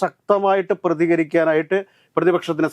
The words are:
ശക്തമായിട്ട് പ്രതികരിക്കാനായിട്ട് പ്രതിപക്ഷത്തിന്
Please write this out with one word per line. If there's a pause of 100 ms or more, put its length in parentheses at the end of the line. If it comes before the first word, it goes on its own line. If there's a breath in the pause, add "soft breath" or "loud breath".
ശക്തമായിട്ട് (120)
പ്രതികരിക്കാനായിട്ട് (380 soft breath)
പ്രതിപക്ഷത്തിന്